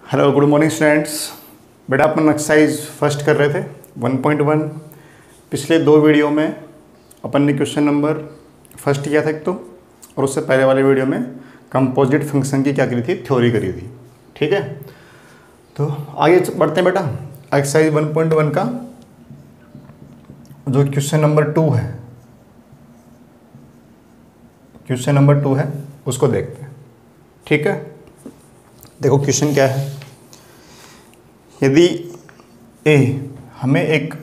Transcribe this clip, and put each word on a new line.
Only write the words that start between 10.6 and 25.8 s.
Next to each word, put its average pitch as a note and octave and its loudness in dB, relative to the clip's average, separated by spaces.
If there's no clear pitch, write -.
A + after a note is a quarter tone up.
वाले C3 4
वीडियो C3+ 2
में E3 -2
कंपोजिट C3+ 2
फंक्शन C#3 -2
की C#3 0
क्या C#3 0
करी A#2+ -2
थी, F3 -2
थ्योरी A#2+ 2
करी G2 -2
थी। F2 -14
ठीक D3+ 0
है, G3+ 0
तो C#3+ -2
आगे E3 4
च-, - -4
बढ़ते D3+ 0
हैं F3+ 2
बेटा। F#3 0
एक्सरसाइज D3+ 2
वन D3+ -2
पॉइंट D#3+ 0
वन D3+ 2
का F#3 0
जो C#3 2
क्वेश्चन C#3 -2
नंबर D3+ 2
टू D#3+ 2
है, A2+ 0
क्वेश्चन C3 -2
नंबर C#3 4
टू C3+ 0
है, - -2